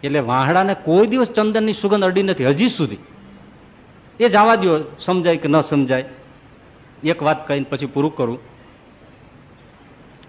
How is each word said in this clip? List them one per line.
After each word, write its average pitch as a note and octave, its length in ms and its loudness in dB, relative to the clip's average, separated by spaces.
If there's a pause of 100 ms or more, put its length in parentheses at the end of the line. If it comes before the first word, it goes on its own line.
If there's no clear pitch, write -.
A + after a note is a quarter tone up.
એટલે C#3+ 220 -2
વાહડાને C#3 580 2
કોઈ F#3 260 4
દિવસ A#3+ 240 0
ચંદનની G#3+ 480 0
સુગંધ G3+ 260 0
અડી F#3 220 0
નથી C#3 240 0
હજી F3+ 200 2
સુધી. A2 320 -6 (1120)
એ A#3 120 2
જવા G#3+ 280 4
દ્યો, F#3 200 2 (220)
સમજાય F3 400 0
કે D3+ 100 -4
ન D3 140 4
સમજાય. C3 440 -2 (1000)
એક E3 180 -2
વાત D3+ 220 0
કહીને C#3 220 -4
પછી C3+ 280 -8
પૂરું D3+ 200 -2
કરું. B2 240 -4 (1900)